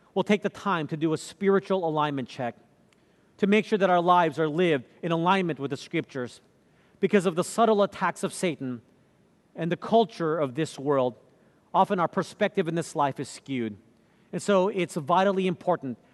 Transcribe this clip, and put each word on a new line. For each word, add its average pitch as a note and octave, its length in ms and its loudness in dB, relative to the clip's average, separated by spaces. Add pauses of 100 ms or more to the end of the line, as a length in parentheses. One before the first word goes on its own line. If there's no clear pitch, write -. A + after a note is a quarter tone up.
(140)
will F#3 100 0
take G#3 180 2
the G3+ 60 -4
time E3+ 380 -2
to E3 100 -6
do D#3+ 160 0
a D#3 60 -2
spiritual F#3+ 680 0
alignment D3 420 -2
check, A#2+ 280 -8 (840)
to G#3 100 0
make G#3 160 4
sure G#3+ 140 0
that F#3 120 4
our F3 100 6
lives E3+ 380 4
are D#3 100 0
lived D3+ 360 2 (180)
in E3+ 80 -4
alignment E3+ 480 2
with C#3 120 -6
the C#3 60 -2
Scriptures. - 640 -8 (600)
Because G3 260 2
of F3+ 80 0
the E3+ 100 0
subtle A3 380 2
attacks F#3 400 -2
of F#3 100 -4
Satan C3 500 -6 (760)
and E3+ 160 -4
the E3+ 40 -2
culture E3+ 600 0
of C3+ 160 -2
this D3+ 240 -4
world, C3 380 0 (560)
often F#3 280 2
our D#3+ 80 0
perspective F#3+ 580 -4
in E3 80 -4
this E3 220 -6
life C#3+ 240 0
is C3+ 80 -8
skewed. A#2 480 -6 (560)
And F3 100 -6
so G3 260 2
it's F#3+ 280 -4
vitally F#3 500 2
important D#3 520 -4 (160)